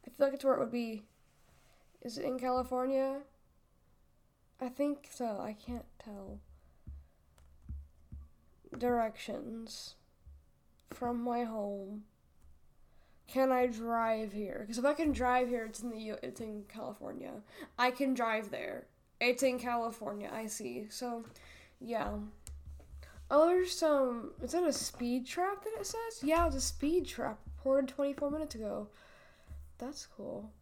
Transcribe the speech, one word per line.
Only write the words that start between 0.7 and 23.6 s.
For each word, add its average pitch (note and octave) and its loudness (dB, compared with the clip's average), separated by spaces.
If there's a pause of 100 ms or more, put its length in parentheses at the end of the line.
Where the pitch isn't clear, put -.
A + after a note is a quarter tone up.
be. A3+ -4 (960)
Is A#3 -10
it - -4
in B3+ 0
California? B3+ 2 (1400)
I B3+ -4
think C#4+ -2
so. A3+ -4
I G#3+ -6
can't A#3 -10 (140)
tell. G3+ -12 (2500)
Directions. A3+ -2 (920)
From A#3+ -2
my A#3+ 0
home. G#3 -6 (1200)
Can C4 4
I B3+ 6
drive A3+ 0
here? G#3 -4
'Cause A3 -4
if A#3+ 0
I C#4+ 6
can D4+ 4
drive B3 4
here, A#3+ 0
it's A3 -10
in A#3+ -4
the A3 -8
U-, G#3+ -6
it's - -8
in G#3+ -8
California. - -10 (340)
I B3 6
can C4 2
drive A3 0
there. - -6 (340)
It's B3 4
in B3+ 6
California. A3+ -2
I A3 -4
see. A3 -6
So, A#3 -6 (560)
yeah. A3 -2 (1120)
Oh, D#4 10
there's F4+ 4